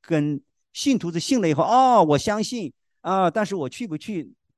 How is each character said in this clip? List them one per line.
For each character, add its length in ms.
跟， 400
信 240
徒 120
是 80
信 220
了 80
以 60
后 100
，“哦， 460
我 80
相 260
信 300
啊， 300
但 160
是 80
我 120
去 200
不 100
去， 380